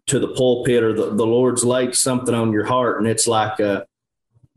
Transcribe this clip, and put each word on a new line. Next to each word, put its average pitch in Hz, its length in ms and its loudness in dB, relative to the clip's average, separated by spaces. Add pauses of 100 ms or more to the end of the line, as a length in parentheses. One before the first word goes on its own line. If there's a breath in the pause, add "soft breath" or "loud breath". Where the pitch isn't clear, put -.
to 131 140 0
the 101 100 -2
pulpit 123 540 0
or 110 100 0
the, 107 200 -2
the 107 120 0
Lord's 120 400 2
laid 123 280 0
something 127 400 0
on 113 200 0
your 107 100 0
heart, 127 340 0
and 107 80 -2
it's 110 220 0
like, 110 320 0
uh, 101 240 0 (720)